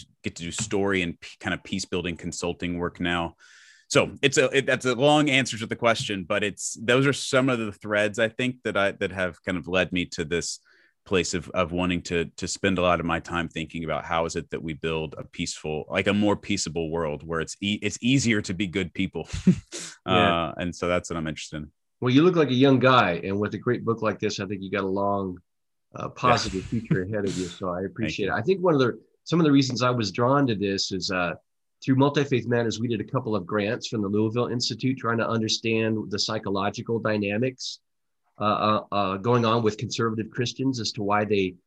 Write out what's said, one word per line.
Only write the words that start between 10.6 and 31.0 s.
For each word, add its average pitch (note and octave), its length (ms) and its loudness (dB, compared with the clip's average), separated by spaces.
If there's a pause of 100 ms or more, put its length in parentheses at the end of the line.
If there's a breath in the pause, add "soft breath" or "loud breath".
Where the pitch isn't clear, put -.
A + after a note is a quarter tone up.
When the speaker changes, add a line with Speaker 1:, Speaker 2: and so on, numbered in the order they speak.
Speaker 1:
place F2+ 300 2
of, E2+ 160 -6
of F2 220 0
wanting F2 300 0
to, E2+ 240 0 (100)
to F#2 120 -6
spend F#2+ 300 0
a F2 40 2
lot F2 180 4
of E2 60 -4
my E2+ 140 0
time E2+ 280 -4
thinking E2 360 -8
about D#2 200 -4
how E2 200 0
is E2 120 -4
it D#2+ 140 -4
that - 120 -6
we D#2+ 120 -6
build D#2+ 440 -4
a - 60 -10
peaceful, D#2 640 -6
like, F#2+ 160 0
a G2+ 80 4
more G#2 220 4
peaceable E2 540 -4
world D#2 360 -4
where E2 140 -2
it's - 200 -8
e-, G2+ 220 0
it's G#2 200 -4
easier A#2 380 4
to G2+ 140 -4
be F#2+ 120 -2
good F2+ 280 -4
people. - 380 -4
<laughs> - 60 -4 (680 loud breath)
Speaker 2:
Yeah. F2 400 4
Speaker 1:
Uh, - 100 -6
and F2 180 -6
so F2 140 -2
that's F2 220 0
what E2 80 -4
I'm D#2+ 80 -4
interested D#2 320 -10
in. D2+ 120 -12 (300)
Speaker 2:
Well, B2 140 2
you D3 80 8
look F3 140 6
like D3+ 120 4
a B2+ 60 0
young C3 240 6
guy, A#2 460 4
and G2 140 -2
with G#2 160 -2
a G2+ 40 -6
great A#2 260 -2
book A2+ 160 -2
like G#2+ 200 -2
this, G#2+ 200 -2
I G2 60 -6
think G2 160 -6
you F#2+ 80 -8
got G2 140 -2
a - 20 -2
long, G2 500 0 (580)
uh, - 100 -8
Speaker 1:
Yeah. - 120 -6
Speaker 2:
positive G#2+ 480 0
future G#2+ 380 -2
ahead G2+ 240 -4
of F2 100 -4
you. F#2 100 -4
So F#2 240 -8
I F2 40 -4
Speaker 1:
<laughs> F2+ 60 -6
Thank F#2+ 100 -4
Speaker 2:
appreciate F#2+ 360 -4
Speaker 1:
you. F2 60 -2
Speaker 2:
it. E2+ 40 0
I G#2+ 40 -2
think F3 220 0
one F3+ 100 4
of C#3 80 4
the, A#2+ 180 2 (260)
some D#3+ 140 0
of E3+ 60 4
the D3 80 6
reasons B2 300 4
I B2+ 80 4
was A2 220 0
drawn C3+ 340 4
to A#2 80 2
this G2 380 0
is, F#2 180 -4